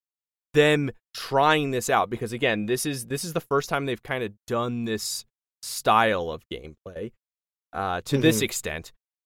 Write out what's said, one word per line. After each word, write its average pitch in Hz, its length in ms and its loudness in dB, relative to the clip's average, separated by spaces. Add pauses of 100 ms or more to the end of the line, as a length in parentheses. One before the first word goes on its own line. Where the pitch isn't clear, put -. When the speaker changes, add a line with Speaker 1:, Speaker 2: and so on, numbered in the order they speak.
(520)
Speaker 1:
them 147 380 4 (240)
trying 143 560 2
this 123 180 -2
out, 107 220 2
because 117 220 -6
again, 113 340 0
this 127 180 0
is, 135 220 -6
this 135 180 -6
is 165 100 -8
the 170 60 -4
first 139 280 -2
time 139 180 -2
they've 123 160 -4
kinda 127 280 -4 (180)
done 120 360 -2
this - 400 -4 (380)
style 107 680 2
of 78 120 -8 (100)
gameplay, 82 600 -12 (600)
uh, 90 280 -4
to 139 180 -2
this 123 200 4
Speaker 2:
Mm-hmm. 139 80 0
Speaker 1:
extent. - 460 -8 (340)